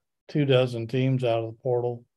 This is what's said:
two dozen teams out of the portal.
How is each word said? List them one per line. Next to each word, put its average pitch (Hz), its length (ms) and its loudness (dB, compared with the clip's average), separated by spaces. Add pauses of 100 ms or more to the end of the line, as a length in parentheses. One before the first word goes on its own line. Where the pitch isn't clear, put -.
(280)
two 151 160 0
dozen 123 420 2
teams 127 380 0
out 117 160 0
of 113 60 -4
the 113 160 -14
portal. 120 420 -2 (120)